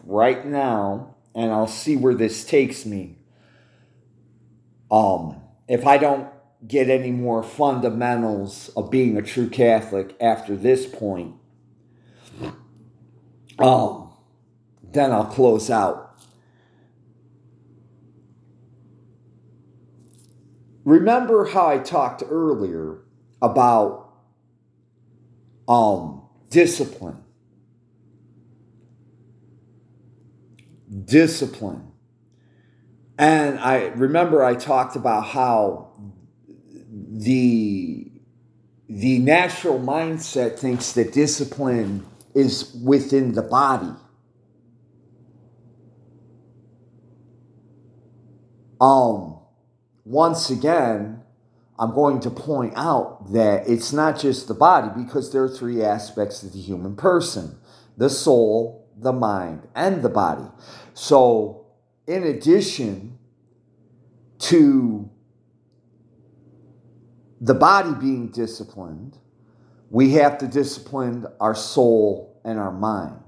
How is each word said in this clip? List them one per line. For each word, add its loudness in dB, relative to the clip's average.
right 0
now, -4
and -4
I'll -2
see -4
where 2
this -4
takes -2
me. -12
Um, 0
if -2
I 8
don't -2
get 0
any 0
more -4
fundamentals -4
of -8
being 2
a -2
true -4
Catholic 0
after -2
this 2
point, -10
um, 0
then 0
I'll 2
close 2
out. -2
Remember 4
how 2
I 2
talked -4
earlier -4
about, 2
um, 0
discipline? 0
Discipline. 0
And 2
I 0
remember 2
I 2
talked -2
about -2
how 0
the, -2
the 0
natural 2
mindset -4
thinks -4
that 0
discipline -2
is 0
within 2
the -2
body. 0
Um, 4
once 0
again, -2
I'm -4
going 2
to -6
point -6
out -4
that 2
it's -2
not 0
just -2
the -8
body, 4
because -6
there 0
are 0
three -6
aspects -4
of -16
the -14
human -10
person: -2
the 2
soul, 0
the -4
mind, -6
and -2
the 2
body. -2
So, 2
in -4
addition -2
to 4
the 4
body 4
being -4
disciplined, -12
we 4
have 4
to -6
discipline -6
our 0
soul 0
and -8
our -6
mind. -6